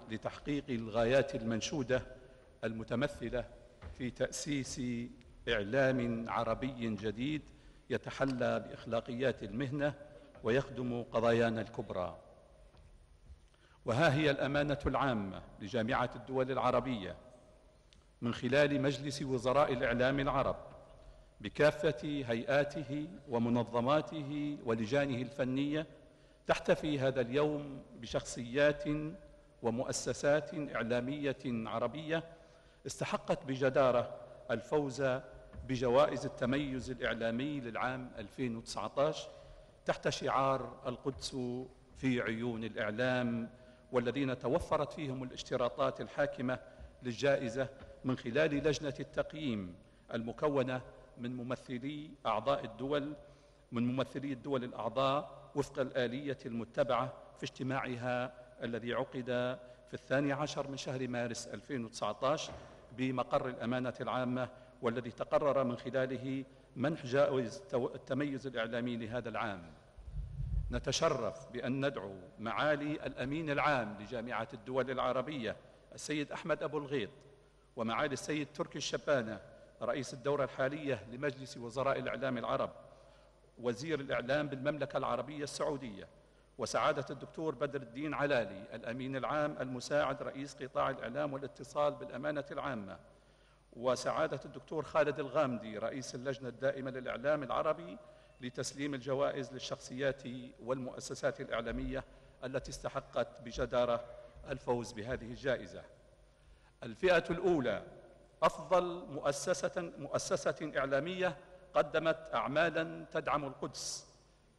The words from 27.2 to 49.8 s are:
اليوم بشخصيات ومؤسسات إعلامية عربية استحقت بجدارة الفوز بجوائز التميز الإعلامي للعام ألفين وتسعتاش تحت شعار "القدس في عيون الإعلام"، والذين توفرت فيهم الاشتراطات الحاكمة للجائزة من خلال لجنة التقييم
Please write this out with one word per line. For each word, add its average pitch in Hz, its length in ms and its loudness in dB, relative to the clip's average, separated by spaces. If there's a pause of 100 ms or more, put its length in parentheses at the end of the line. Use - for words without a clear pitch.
اليوم 143 600 0 (140)
بشخصيات 139 880 2 (760)
ومؤسسات 135 920 2 (200)
إعلامية 127 680 0
عربية 120 800 0 (600)
استحقت - 580 -2
بجدارة 131 760 4 (300)
الفوز 135 720 2 (480)
بجوائز 131 580 6
التميز 131 640 0
الإعلامي 120 720 0
للعام 120 580 -4
ألفين 113 380 -2
وتسعتاش 113 720 0 (580)
تحت - 240 0
شعار 131 800 2
"القدس 131 500 -4 (600)
في 127 240 2
عيون 113 440 -2
الإعلام"، 117 840 0 (420)
والذين 127 460 2
توفرت 151 540 2
فيهم 131 300 -6
الاشتراطات 127 760 0
الحاكمة 127 580 0 (440)
للجائزة 127 640 2 (360)
من 131 120 2
خلال 143 380 2
لجنة 143 460 0
التقييم 120 760 -4 (380)